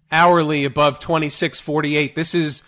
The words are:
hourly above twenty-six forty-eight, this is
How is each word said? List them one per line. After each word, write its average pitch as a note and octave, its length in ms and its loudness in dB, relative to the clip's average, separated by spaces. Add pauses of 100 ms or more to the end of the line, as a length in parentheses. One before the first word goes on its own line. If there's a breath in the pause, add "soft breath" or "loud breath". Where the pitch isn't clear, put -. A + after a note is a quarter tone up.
hourly D#3+ 540 2
above C#3+ 360 0
twenty-six D#3 600 -4
forty-eight, D3 560 -2
this E3 180 -6
is D#3+ 340 -2